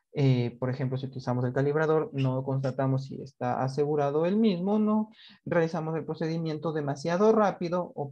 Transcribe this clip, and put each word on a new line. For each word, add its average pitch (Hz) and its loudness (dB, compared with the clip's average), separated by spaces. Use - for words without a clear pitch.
eh, 123 2
por 127 -2
ejemplo, 131 -2
si 135 -6
utilizamos 127 -2
el 123 -2
calibrador, 151 2
no 131 0
constatamos 135 -2
si - -12
está 123 -4
asegurado 143 0
el 185 2
mismo, 208 2
no 214 2
realizamos 165 0
el 156 -4
procedimiento 160 -4
demasiado 160 2
rápido 180 0
o 139 -8